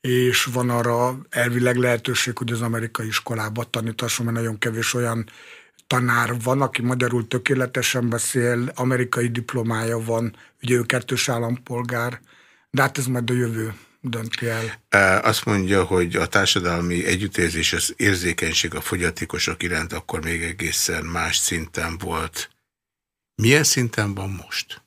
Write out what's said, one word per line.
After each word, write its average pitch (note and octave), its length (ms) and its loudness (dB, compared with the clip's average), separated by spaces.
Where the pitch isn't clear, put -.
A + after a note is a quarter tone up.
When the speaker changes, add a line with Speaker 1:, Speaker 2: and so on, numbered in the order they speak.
Speaker 1:
és B2 440 2
van B2 260 0
arra A#2+ 480 2
elvileg B2 460 2
lehetőség, B2 600 0
hogy A#2 140 -2
az A2+ 80 -2
amerikai A2+ 460 -4
iskolába A2 580 -4
tanítasson, A2+ 600 -4
mert A#2 120 0
nagyon A2+ 220 -2
kevés A2+ 360 -2
olyan A#2 340 -2
tanár A#2+ 560 2
van, B2+ 180 2
aki B2+ 220 0
magyarul B2 460 0
tökéletesen B2+ 800 0
beszél, A#2+ 640 0
amerikai B2 540 0
diplomája A#2 760 -2
van, A2+ 320 0
ugye B2 120 2
ő A#2+ 80 4
kettős B2 460 0
állampolgár, A#2+ 920 -4
de C#3 120 2
hát C3+ 160 0
ez B2+ 80 -2
majd B2 240 0
a B2 40 4
jövő A2+ 400 0
dönti A2+ 460 -6
el. A2+ 180 -2
Speaker 2:
Ö, G2+ 100 4
azt G2 460 4
mondja, F#2+ 400 4
hogy F2+ 320 2
a E2+ 100 2
társadalmi F2 800 2
együttérzés, F2 680 0
az - 240 -2
érzékenység F2 800 0
a D2+ 60 -6
fogyatékosok E2+ 840 -4
iránt E2 300 -4
akkor E2 300 -6
még E2 200 -4
egészen E2+ 640 -4
más E2 320 -2
szinten E2 640 -2
volt. E2 520 -6
Milyen C#3+ 220 6
szinten A2 500 0
van G2 300 -6
most? - 420 -8